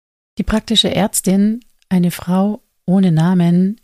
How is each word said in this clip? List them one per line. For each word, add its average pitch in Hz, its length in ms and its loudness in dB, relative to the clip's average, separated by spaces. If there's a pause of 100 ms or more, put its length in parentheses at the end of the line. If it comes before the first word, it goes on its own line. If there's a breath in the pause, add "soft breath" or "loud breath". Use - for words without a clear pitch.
(380)
Die 196 60 -2
praktische - 500 -2
Ärztin, 202 680 -2 (260)
eine 175 240 0
Frau 190 500 -2 (240)
ohne 185 280 2
Namen 175 720 2